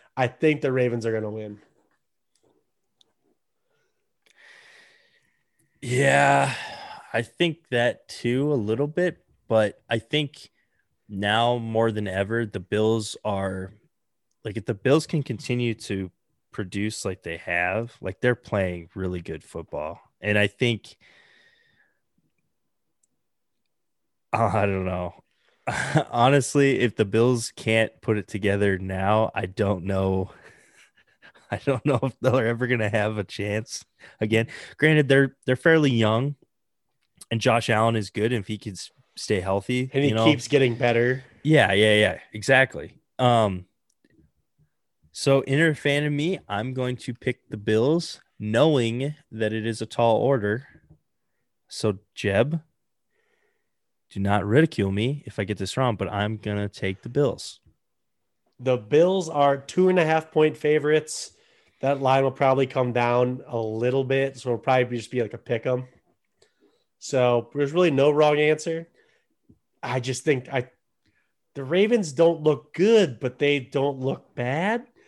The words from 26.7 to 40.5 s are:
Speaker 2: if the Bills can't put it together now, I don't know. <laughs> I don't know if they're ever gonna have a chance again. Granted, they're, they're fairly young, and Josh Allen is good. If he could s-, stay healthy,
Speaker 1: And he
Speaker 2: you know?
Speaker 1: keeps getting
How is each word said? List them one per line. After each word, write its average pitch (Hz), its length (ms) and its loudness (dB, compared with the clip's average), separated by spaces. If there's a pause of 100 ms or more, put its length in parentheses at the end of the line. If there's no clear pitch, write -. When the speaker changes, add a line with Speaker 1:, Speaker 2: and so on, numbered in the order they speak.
Speaker 2:
if 110 160 0
the 110 100 2
Bills 117 500 0
can't 113 360 0 (100)
put 110 160 -2
it 101 100 -6
together 101 520 0
now, 95 560 0
I 98 100 -6
don't 95 400 -2
know. 95 500 -2
<laughs> - 1160 -20
I 104 120 -6
don't 131 220 -4
know 131 180 0
if 131 160 -4
they're 127 280 2
ever 117 200 -2
gonna 113 220 0
have 107 280 0
a 104 60 -4
chance 104 600 -6 (340)
again. 110 280 2 (300)
Granted, 151 300 4
they're, 135 380 4
they're 127 100 2
fairly 156 360 4
young, 117 440 2 (960)
and 117 80 -2
Josh 117 300 0
Allen 113 260 2
is 104 140 -4
good. 113 240 -2
If 107 140 -4
he 107 100 -8
could 101 160 -12
s-, - 180 -16 (240)
stay - 240 -2
healthy, 101 540 -2
Speaker 1:
And 139 100 0
he 143 60 2
Speaker 2:
you 110 60 0
know? 113 100 2
Speaker 1:
keeps 135 240 2
getting 131 260 4